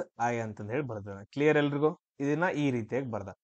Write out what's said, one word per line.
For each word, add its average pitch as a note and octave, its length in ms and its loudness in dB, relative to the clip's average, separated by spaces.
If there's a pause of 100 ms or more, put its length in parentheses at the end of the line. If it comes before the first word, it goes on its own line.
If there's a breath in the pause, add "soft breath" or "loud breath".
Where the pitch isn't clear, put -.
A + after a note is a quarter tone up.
(200)
ಐ A#2+ 180 2
ಅಂತಂದ್ G#2+ 320 -6
ಹೇಳಿ C#3 160 -2
ಬರ್ದೇನೆ. G2+ 380 -10
ಕ್ಲಿಯರ್ D3+ 320 4
ಎಲ್ರಿಗೂ? D3 340 4 (300)
ಇದನ್ನ D3+ 340 2
ಈ D3 160 2
ರೀತಿಯಾಗಿ A#2+ 400 -2
ಬರ್ದ. G2 200 -6 (140)